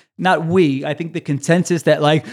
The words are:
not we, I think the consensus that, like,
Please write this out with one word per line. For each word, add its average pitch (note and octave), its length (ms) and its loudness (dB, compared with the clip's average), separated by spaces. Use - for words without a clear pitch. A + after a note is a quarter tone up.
not E3+ 300 0
we, D#3 400 2
I D3+ 80 -6
think E3 180 -8
the E3 80 -8
consensus E3 600 0
that, D3+ 180 2
like, D3+ 320 2